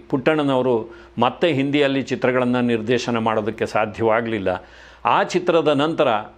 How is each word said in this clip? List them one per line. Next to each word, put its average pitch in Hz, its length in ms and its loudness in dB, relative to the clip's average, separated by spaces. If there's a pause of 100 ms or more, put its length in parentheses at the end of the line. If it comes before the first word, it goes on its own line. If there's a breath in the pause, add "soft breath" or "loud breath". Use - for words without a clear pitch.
(100)
ಪುಟ್ಟಣ್ಣನವರು 131 840 0 (240 loud breath)
ಮತ್ತೆ 139 340 2
ಹಿಂದಿಯಲ್ಲಿ 135 500 0
ಚಿತ್ರಗಳನ್ನು 123 580 0
ನಿರ್ದೇಶನ 117 580 0
ಮಾಡೋದಕ್ಕೆ 110 480 -2
ಸಾಧ್ಯವಾಗಲಿಲ್ಲ. 107 1000 -2 (400 loud breath)
ಆ 139 180 2
ಚಿತ್ರದ 165 460 0
ನಂತರ 147 400 0 (300)